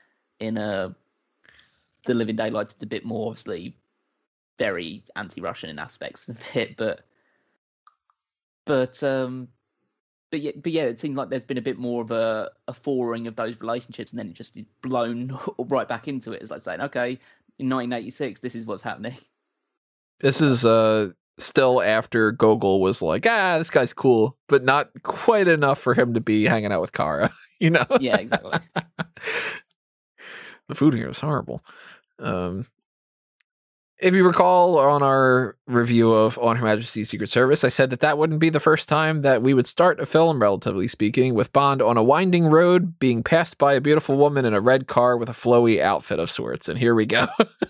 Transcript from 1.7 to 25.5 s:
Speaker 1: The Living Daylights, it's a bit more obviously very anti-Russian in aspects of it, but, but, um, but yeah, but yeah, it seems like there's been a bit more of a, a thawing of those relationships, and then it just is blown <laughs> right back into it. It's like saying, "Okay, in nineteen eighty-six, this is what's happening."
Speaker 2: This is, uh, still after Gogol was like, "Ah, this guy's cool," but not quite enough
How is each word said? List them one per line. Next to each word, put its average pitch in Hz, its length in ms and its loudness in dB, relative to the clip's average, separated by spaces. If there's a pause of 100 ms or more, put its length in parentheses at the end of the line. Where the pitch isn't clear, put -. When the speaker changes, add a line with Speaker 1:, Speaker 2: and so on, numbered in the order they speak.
Speaker 1:
The 127 80 -2
Living 113 240 -4
Daylights, 110 360 -6
it's - 100 -18
a 107 40 -14
bit 110 180 -12
more 110 220 -8
obviously 95 480 -14 (800)
very 87 460 -8 (120)
anti-Russian 92 540 -12
in 76 100 -14
aspects - 480 -16
of 123 140 -16 (140)
it, 117 200 -6
but, 110 260 -6 (1600)
but, 127 380 -4
um, 127 440 -6 (840)
but 156 100 -8
yeah, 147 100 -8 (100)
but 170 100 -6
yeah, 160 120 -2
it 120 160 -6
seems 143 180 -8
like 127 120 -8
there's 131 160 -8
been 131 120 -6
a 120 40 -6
bit 120 180 -6
more 120 240 -6
of 113 80 -10
a, 113 400 -4 (160)
a 120 60 -12
thawing 120 540 -6
of 113 80 -12
those 117 260 -8
relationships, 117 500 -10
and 117 80 -12
then 107 80 -12
it 85 60 -16
just - 240 -20
is 107 80 -18 (180)
blown 123 520 -6 (140)
<laughs> - 80 -12
right 123 300 -4
back 117 200 -10
into 123 260 -10
it. - 100 -14
It's 110 80 -16
like - 100 -12
saying, 90 200 -10
"Okay, 123 360 -6 (400)
in 135 100 -8
nineteen 123 260 -4
eighty-six, 117 460 -10
this 123 140 -12
is 117 140 -12
what's 101 160 -10
happening." 113 340 -12 (1000)
Speaker 2:
This 135 200 0
is, 135 260 2
uh, 110 440 4 (300)
still 127 420 2
after 107 500 0
Gogol 104 480 2
was 95 220 0
like, 82 240 -2
"Ah, 196 320 0
this 165 140 -4
guy's 131 200 2
cool," 120 460 2 (100)
but 135 160 4
not 135 280 0 (100)
quite 208 460 2
enough 147 320 2